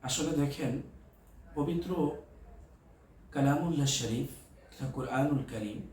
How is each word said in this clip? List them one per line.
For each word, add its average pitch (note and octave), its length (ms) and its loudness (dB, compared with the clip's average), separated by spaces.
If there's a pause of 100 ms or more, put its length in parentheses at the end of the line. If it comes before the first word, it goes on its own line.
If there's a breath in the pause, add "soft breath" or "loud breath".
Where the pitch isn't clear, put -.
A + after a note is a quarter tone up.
আসলে D3 360 0
দেখেন, C#3 440 0 (720)
পবিত্র E3+ 560 0 (1200)
কালামুল্লাহ C#3+ 560 4
শরীফ B2 420 0 (440)
তথা C3+ 180 -6
কোরআনুল C3 600 2
করিম G#2+ 300 -4 (120)